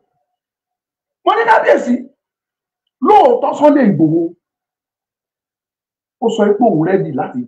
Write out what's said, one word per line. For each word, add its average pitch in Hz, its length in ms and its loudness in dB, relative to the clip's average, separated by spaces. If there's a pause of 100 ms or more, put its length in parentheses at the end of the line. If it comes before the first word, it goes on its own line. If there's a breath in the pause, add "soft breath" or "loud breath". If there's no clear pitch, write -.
(1300)
Mo 359 80 0
ní, 453 120 -2
Kábíyèsí, - 480 0 (1080)
lóòótọ́ 302 540 2
Sunday 285 320 2
Igboho, 160 340 0 (2000)
ó 233 80 -4
sọ 214 160 -4
pé 208 200 -2
òun 160 200 0
ready 190 260 -4
láti 131 360 -8